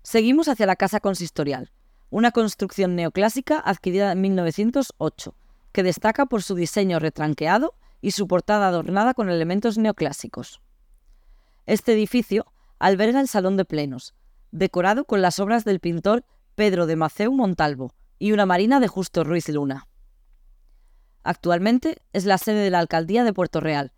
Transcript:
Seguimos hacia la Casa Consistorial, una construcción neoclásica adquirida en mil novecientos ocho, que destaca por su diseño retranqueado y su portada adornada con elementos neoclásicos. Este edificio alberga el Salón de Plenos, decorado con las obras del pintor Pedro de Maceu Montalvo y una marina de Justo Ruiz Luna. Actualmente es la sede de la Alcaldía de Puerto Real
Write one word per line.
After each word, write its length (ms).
Seguimos 480
hacia 160
la 100
Casa 240
Consistorial, 720
una 220
construcción 680
neoclásica 640
adquirida 520
en 80
mil 160
novecientos 640
ocho, 400
que 120
destaca 420
por 180
su 120
diseño 440
retranqueado 760
y 120
su 160
portada 400
adornada 460
con 160
elementos 480
neoclásicos. 840
Este 280
edificio 520
alberga 440
el 80
Salón 260
de 80
Plenos, 500
decorado 540
con 160
las 180
obras 240
del 160
pintor 460
Pedro 300
de 120
Maceu 340
Montalvo 640
y 140
una 120
marina 360
de 80
Justo 340
Ruiz 240
Luna. 400
Actualmente 800
es 140
la 120
sede 220
de 120
la 80
Alcaldía 440
de 80
Puerto 300
Real 360